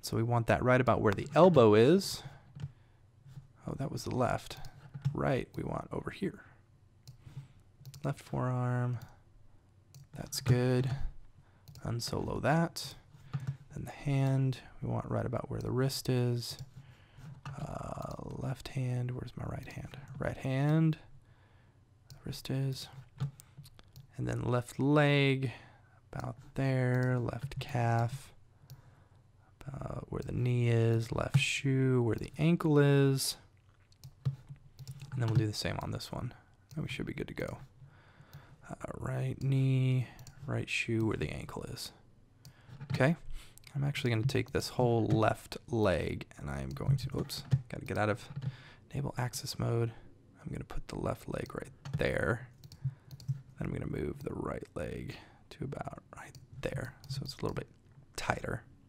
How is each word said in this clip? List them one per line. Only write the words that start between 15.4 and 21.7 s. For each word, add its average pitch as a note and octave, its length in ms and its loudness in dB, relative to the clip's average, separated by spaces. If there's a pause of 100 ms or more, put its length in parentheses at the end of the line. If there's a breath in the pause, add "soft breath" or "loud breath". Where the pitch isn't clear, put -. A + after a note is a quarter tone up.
where A2+ 100 -4
the A2 100 -4
wrist C3 380 0
is. A#2+ 480 0 (880 loud breath)
Uh, - 800 -8
left - 460 -6
hand, B2 420 -2
where's B2+ 260 -8
my - 80 -6
right - 260 -8
hand? - 260 -12 (200)
Right - 200 -2
hand, D3+ 600 4 (1120 soft breath)